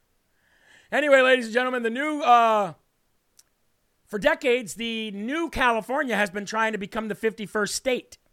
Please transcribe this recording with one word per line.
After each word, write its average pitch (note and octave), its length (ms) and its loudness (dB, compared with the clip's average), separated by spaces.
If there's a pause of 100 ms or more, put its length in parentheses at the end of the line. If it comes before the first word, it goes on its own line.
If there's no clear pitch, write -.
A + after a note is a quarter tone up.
(880)
Anyway, C#4 300 4
ladies B3+ 280 4
and A3 60 -10
gentlemen, B3 300 -2
the A3+ 60 0
new, D4 320 -4
uh, A3+ 500 4 (1300)
for G#3+ 120 -10
decades, B3+ 580 0
the A3 360 -6
new B3+ 380 -6
California A#3+ 640 -2
has G3+ 140 0
been G3+ 160 -10
trying A3 260 -2
to A3 60 -6
become G#3+ 320 -8
the G3 60 -6
fifty-first G#3+ 600 -4
state. - 420 -4 (160)